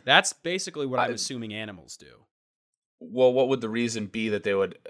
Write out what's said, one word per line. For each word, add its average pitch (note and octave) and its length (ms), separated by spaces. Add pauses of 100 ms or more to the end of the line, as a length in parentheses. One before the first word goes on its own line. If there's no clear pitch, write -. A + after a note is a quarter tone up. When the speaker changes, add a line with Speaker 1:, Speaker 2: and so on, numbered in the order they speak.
Speaker 1:
That's D3+ 280
basically E3+ 540
what B2+ 140
I'm B2 100
Speaker 2:
I A#2+ 40
Speaker 1:
assuming A2+ 380
animals G#2 440
do. B1 280 (760)
Speaker 2:
Well, B2 320
what B2+ 160
would C3 120
the A2+ 80
reason A2+ 380
be A2 240
that G#2 120
they G2+ 120
would, F#2+ 220 (140)